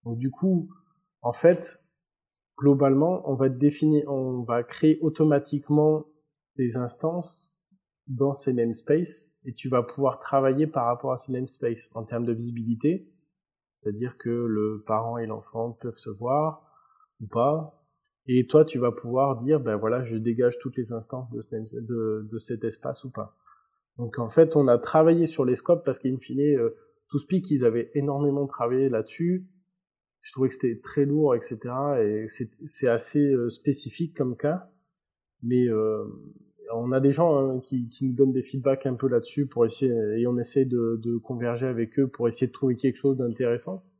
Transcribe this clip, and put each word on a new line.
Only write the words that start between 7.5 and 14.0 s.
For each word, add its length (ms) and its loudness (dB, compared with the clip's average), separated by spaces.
dans 260 0
ces 200 -2
namespaces 840 -2
et 80 -10
tu 160 -10
vas 140 2
pouvoir 360 -2
travailler 460 2
par 200 -2
rapport 260 -2
à 60 -2
ces 140 -12
namespaces 600 -6
en 100 -10
termes 220 -6
de 80 -2
visibilité, 800 -4
c'est-à-dire 420 -6